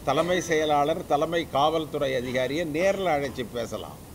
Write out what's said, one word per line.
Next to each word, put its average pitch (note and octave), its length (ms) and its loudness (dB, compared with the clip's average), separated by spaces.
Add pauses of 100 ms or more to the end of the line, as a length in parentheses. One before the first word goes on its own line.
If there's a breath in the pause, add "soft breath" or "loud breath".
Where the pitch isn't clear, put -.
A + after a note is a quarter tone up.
தலைமை E3 380 2
செயலாளர், D#3 640 2
தலைமை D#3 460 0
காவல்துறை C#3+ 640 2
அதிகாரியை B2+ 500 0
நேரில் F3+ 500 0
அழைச்சு C3 380 -2
பேசலாம். G2+ 600 -6